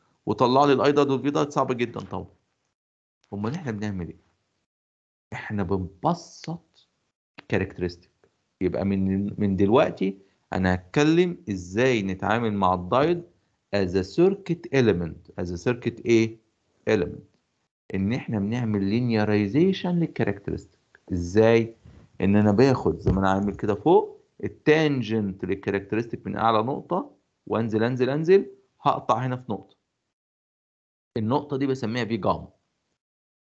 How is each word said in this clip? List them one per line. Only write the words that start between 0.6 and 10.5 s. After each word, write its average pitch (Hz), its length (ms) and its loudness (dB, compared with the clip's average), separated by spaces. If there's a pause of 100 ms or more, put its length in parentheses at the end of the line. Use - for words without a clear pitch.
لي 143 80 6
الاي 131 180 4
دايود 143 200 4
والفي 131 180 -2
دايود، 147 200 -2
صعب 135 280 -2
جدًا 117 220 -6
طبعًا. 95 280 -10 (1080)
امال 104 200 -6
احنا 160 180 -8
بنعمل 101 360 -6
ايه؟ 80 100 -16 (1160)
احنا 104 300 -6
بنبسط - 1200 -6 (640)
كاركترستيك. 92 600 -4 (500)
يبقى 113 240 0
من، 98 400 0 (160)
من 101 140 0
دلوقتي 156 640 2 (360)